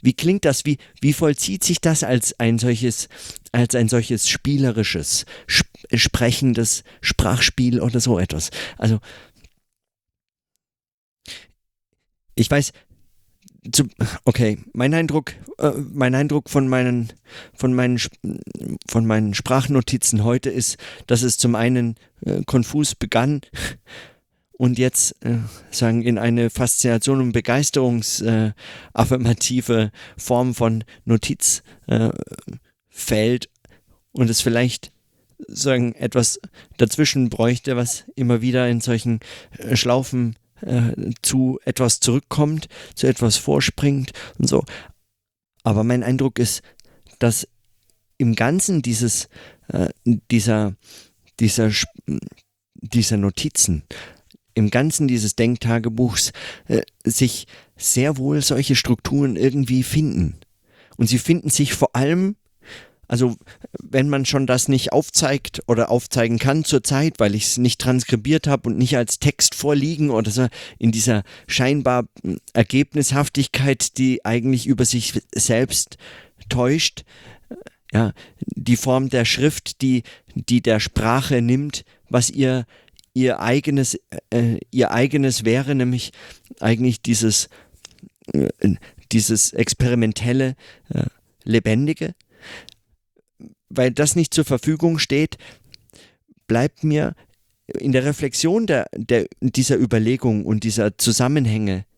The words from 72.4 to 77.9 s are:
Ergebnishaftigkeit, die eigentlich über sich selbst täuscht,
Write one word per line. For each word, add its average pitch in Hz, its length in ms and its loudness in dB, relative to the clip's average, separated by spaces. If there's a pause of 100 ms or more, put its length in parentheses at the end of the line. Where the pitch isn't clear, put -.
Ergebnishaftigkeit, 139 1400 0
die 127 260 0
eigentlich 120 420 0
über 123 200 2
sich 113 340 -2 (140)
selbst - 640 -2 (500)
täuscht, 127 560 -2 (880)